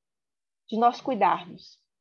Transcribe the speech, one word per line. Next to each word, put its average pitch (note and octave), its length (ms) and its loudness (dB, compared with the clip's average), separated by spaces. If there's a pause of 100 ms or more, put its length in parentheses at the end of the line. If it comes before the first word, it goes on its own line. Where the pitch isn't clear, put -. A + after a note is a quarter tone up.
(680)
de G3+ 80 -4
nós A#3+ 240 2
cuidarmos - 760 -2 (240)